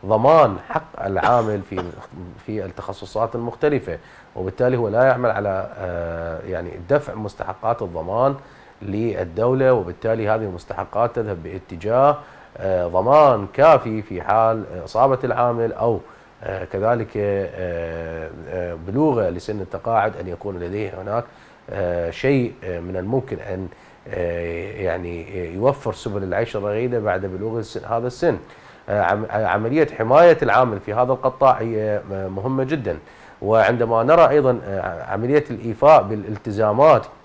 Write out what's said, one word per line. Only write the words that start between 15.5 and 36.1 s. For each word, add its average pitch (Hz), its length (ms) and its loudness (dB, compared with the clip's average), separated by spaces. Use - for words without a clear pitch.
أو، 113 260 0
آه، 95 220 -6
كذلك، 110 420 0
آه، 85 1120 -4
آه، 87 280 -6
بلوغه 120 420 2
لسن 98 320 -8
التقاعد 107 560 -2
أن 90 100 -10
يكون 92 320 -8
لديه 92 420 -6
هناك، 104 220 -4
آه، 87 420 -4
شيء، 131 420 0
آه، 90 160 -8
من 90 180 -8
الممكن 113 420 -4
أن، 95 280 -8
آه، 85 640 -6
يعني، 90 720 -6
آه، 85 140 -8
يوفر 117 380 -2
سبل 101 300 -6
العيش 95 320 -4
الرغيدة 110 440 -2
بعد 98 260 -2
بلوغ 101 340 -6
السن، 107 260 -10
هذا 117 220 -4
السن. 123 300 0
آه، 101 120 0
عم-، 98 300 0
آه، 107 140 0
عملية 113 420 2
حماية 151 440 8
العامل 117 380 4
في 104 140 -6
هذا 123 180 2
القطاع 127 400 2
هي، 107 500 -2
آه، 95 160 -6
مهمة 120 360 -2
جدا. 127 340 -4
وعندما 113 600 4
نرى 160 260 8
أيضا، 131 360 4
آه، 92 380 -6
عملية 127 480 0
الإيفاء 117 520 6
بالالتزامات 107 1040 2